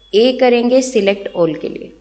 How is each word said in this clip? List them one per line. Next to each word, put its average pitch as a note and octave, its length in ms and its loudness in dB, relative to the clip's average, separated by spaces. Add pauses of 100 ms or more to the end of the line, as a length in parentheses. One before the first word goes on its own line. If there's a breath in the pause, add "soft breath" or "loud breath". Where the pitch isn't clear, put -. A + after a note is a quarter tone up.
(140)
ए A#3+ 260 4
करेंगे B3 420 2
select G3+ 480 -2
ऑल E3 260 0
के - 120 -8
लिए। - 320 -14